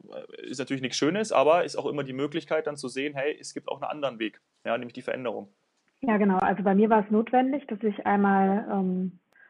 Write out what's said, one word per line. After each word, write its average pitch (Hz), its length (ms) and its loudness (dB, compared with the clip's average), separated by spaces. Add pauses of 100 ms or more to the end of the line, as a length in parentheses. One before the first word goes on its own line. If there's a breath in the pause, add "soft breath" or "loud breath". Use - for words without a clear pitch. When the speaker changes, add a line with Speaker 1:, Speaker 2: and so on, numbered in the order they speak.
(120)
Speaker 1:
äh, - 360 -14
ist 131 100 -10
natürlich 135 240 -6
nichts 127 160 -4
Schönes, 185 340 0
aber 151 340 6
ist 139 100 -8
auch 135 100 -4
immer 143 180 -4
die 131 100 -10
Möglichkeit 151 520 -4
dann 147 120 -6
zu 143 100 -8
sehen, 135 280 -6
hey, 139 240 -2
es - 140 -16
gibt - 140 -10
auch 135 140 -6
einen - 100 -6
anderen 139 280 -4
Weg, 110 220 -6 (240)
ja, 113 120 -2
nämlich 120 160 -8
die - 100 -14
Veränderung. 107 500 -6 (480)
Speaker 2:
Ja, 226 160 0
genau. 196 200 4
Also 190 260 0
bei 190 120 4
mir 214 140 6
war 214 140 4
es 208 80 -6
notwendig, 254 560 2
dass 208 140 -8
ich 208 240 -2
einmal, 196 680 4
ähm, 185 480 -2 (300 soft breath)